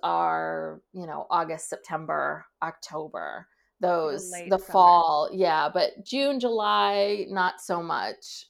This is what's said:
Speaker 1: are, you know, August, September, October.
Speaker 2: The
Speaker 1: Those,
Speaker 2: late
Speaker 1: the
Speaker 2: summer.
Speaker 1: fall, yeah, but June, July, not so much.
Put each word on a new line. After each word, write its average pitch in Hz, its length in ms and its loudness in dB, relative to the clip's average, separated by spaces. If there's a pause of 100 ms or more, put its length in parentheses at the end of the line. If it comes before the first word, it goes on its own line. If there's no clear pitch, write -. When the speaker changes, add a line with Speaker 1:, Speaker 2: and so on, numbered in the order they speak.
Speaker 1:
are, 165 760 -2 (120)
you 185 140 -12
know, 147 240 -10
August, 165 380 -2
September, 156 760 -6 (160)
October. 156 840 -10 (320)
Speaker 2:
The 180 100 -2
Speaker 1:
Those, 165 440 -2
Speaker 2:
late 175 160 -12
Speaker 1:
the 190 80 2
Speaker 2:
summer. 185 160 -4
Speaker 1:
fall, 170 640 6
yeah, 160 340 2
but 175 340 -2
June, 277 380 -2
July, 208 880 2
not 185 320 0
so 175 220 -4
much. 123 680 -6